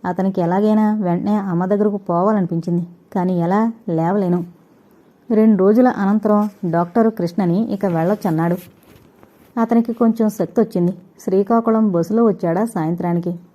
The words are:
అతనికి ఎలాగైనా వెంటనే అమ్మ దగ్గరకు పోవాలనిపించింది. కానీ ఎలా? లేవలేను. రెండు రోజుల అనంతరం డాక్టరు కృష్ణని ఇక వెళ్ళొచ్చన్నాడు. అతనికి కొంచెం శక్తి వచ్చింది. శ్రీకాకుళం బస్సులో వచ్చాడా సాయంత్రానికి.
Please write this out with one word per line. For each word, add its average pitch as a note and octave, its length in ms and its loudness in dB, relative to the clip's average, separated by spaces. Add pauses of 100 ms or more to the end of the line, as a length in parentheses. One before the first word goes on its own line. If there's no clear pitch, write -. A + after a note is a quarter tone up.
అతనికి F#3 360 -2
ఎలాగైనా G#3+ 540 2
వెంటనే G3+ 420 -2
అమ్మ F#3 280 -2
దగ్గరకు G#3 320 -2
పోవాలనిపించింది. F3 880 -2 (280)
కానీ F3+ 260 -2
ఎలా? G3+ 320 0 (160)
లేవలేను. F3 560 0 (840)
రెండు A3 280 4
రోజుల G#3+ 300 6
అనంతరం G#3 600 0 (220)
డాక్టరు F3 400 0
కృష్ణని F#3 640 -2
ఇక G3+ 140 -4
వెళ్ళొచ్చన్నాడు. E3+ 720 0 (1040)
అతనికి A#3 320 0
కొంచెం A3+ 360 2
శక్తి G#3 320 -2
వచ్చింది. F#3 340 0 (260)
శ్రీకాకుళం A3 720 0
బస్సులో F3 320 0
వచ్చాడా F#3 400 0
సాయంత్రానికి. F3 760 -4 (160)